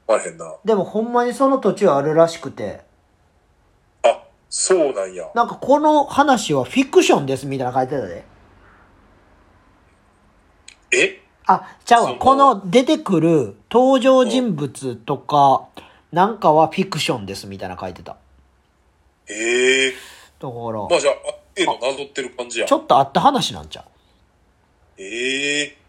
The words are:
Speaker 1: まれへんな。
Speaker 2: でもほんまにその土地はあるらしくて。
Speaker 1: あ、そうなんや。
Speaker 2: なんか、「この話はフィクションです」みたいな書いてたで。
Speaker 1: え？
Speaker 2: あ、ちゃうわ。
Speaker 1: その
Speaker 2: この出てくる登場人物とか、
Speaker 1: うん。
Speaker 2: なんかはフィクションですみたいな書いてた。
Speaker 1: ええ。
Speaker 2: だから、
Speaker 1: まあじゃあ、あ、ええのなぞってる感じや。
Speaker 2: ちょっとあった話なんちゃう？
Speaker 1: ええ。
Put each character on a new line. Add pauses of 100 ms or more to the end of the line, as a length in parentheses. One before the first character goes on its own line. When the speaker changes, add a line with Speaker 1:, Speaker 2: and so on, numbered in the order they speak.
Speaker 1:
ま
れ
へ
ん
な。
Speaker 2:
で
も
ほ
ん
ま
に
そ
の
土
地
は
あ
る
ら
し
く
て。 (1200)
Speaker 1:
あ、 (260)
そ
う
な
ん
や。
Speaker 2:
な
ん
か、
「こ
の
話
は
フ (100)
ィ
ク
シ
ョ
ン
で
す」
み
た
い
な
書
い
て
た
で。 (2750)
Speaker 1:
え？ (260)
Speaker 2:
あ、
ち
ゃ
う
わ。
Speaker 1:
そ
の
Speaker 2:
こ
の
出
て
く
る (140)
登
場
人
物
と
か、
Speaker 1:
う
ん。 (260)
Speaker 2:
な
ん
か
は
フ
ィ
ク
シ
ョ
ン
で
す
み
た
い
な
書
い
て
た。 (1120)
Speaker 1:
え
え。 (500)
Speaker 2:
だ
か
ら、
Speaker 1:
ま
あ
じ
ゃ
あ、
あ、 (220)
え
え
の
な
ぞ
っ
て
る
感
じ
や。
Speaker 2:
ち
ょ
っ
と
あ
っ
た
話
な
ん
ち
ゃ
う？ (1120)
Speaker 1:
え
え。 (120)